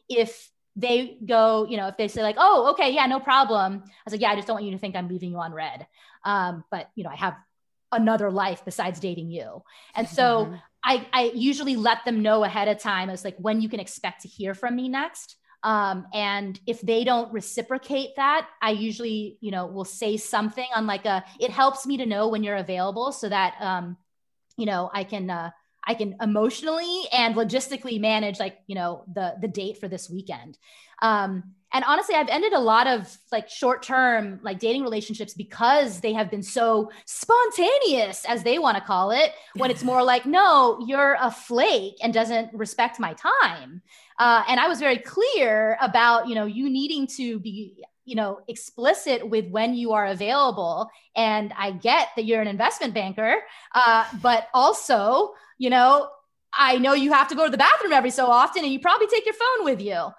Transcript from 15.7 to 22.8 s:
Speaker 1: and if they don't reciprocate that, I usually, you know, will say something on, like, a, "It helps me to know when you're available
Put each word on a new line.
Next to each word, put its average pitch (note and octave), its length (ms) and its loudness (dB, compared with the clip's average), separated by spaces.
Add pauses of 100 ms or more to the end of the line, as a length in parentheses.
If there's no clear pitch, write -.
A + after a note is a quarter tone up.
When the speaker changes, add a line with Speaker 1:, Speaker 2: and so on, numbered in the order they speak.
Speaker 1:
and G3+ 440 -4 (100)
if A#3 120 -4
they A3+ 240 0
don't A#3 300 0
reciprocate C4 840 -8
that, D4 340 0 (120)
I A3 100 0
usually, G#3+ 720 -6
you G#3+ 100 -8
know, F3+ 140 -6
will F#3+ 180 -10
say G#3 320 -6
something G#3+ 580 -4
on, A3 140 -2
like, G3+ 180 -4
a, F#3+ 200 -2 (140)
"It A3 120 -2
helps C4+ 340 2
me C4+ 120 -4
to B3+ 80 -4
know G#3+ 240 0
when G#3+ 140 -2
you're G3+ 120 -4
available F#3+ 560 -4